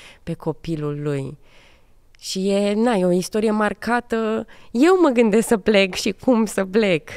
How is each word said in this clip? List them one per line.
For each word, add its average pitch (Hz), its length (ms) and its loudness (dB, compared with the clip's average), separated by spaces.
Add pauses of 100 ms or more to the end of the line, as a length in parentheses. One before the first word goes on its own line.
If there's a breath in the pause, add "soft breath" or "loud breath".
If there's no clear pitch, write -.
(220 loud breath)
pe 170 120 -8
copilul 147 680 -6
lui. 143 360 -6 (800 soft breath)
Și 190 300 -6
e, 202 260 0
na, 233 200 2
e 185 100 2
o 180 80 2
istorie 214 380 0
marcată. 220 960 -2 (240 loud breath)
Eu 339 300 4
mă 320 80 6
gândesc 226 400 2
să 233 80 2
plec 196 380 2
și - 200 -4 (100)
cum 226 220 4
să 196 180 -4
plec. 190 520 0